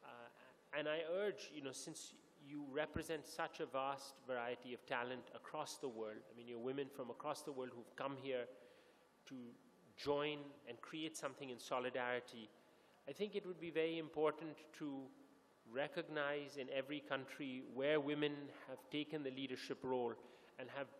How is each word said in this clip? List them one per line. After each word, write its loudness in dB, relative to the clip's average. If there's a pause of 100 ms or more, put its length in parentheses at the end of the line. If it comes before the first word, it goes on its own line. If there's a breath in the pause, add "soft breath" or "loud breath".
Uh, -8
and 2
I 2 (160)
urge, 0
you -6
know, 0
since -8 (340)
you -4
represent 0
such -2
a 2
vast 0 (140)
variety 0
of -8
talent 2 (120)
across -4
the -2
world, -2 (140)
I -14
mean, -10
you're -4
women 2
from -4
across 0
the -4
world -2
who've -12
come 0
here 2 (800 loud breath)
to -8 (640)
join 4 (280)
and -8
create -4
something -4
in -6
solidarity, 2 (580 loud breath)
I -6
think 0
it 0
would -4
be -2
very 4
important 4 (220)
to -2 (760)
recognize 0
in -2
every 0
country 0 (100)
where 8
women 4 (380)
have -6 (140)
taken 0
the 2
leadership -2
role 4 (460 loud breath)
and -4
have -2 (120)